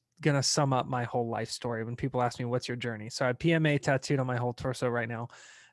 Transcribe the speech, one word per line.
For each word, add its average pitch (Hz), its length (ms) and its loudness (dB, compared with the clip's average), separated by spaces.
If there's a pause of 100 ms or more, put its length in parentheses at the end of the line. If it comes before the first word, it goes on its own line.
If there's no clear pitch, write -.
(220)
gonna 143 200 4
sum 139 300 2
up 127 140 2
my 127 180 -2
whole 117 240 -2
life 113 220 -4
story 113 340 -6
when 120 100 -6
people 127 280 -2
ask 120 160 0
me, 123 80 -4
"What's 123 220 -2
your 123 100 -4
journey?" 113 320 -6
So - 160 0
I - 20 4
have 123 100 0
P 165 140 4
M 160 140 4
A 147 100 4
tattooed 139 420 2
on 127 80 0
my 123 120 0
whole 123 160 0
torso 131 340 -2
right 117 200 0
now. 117 200 -6 (440)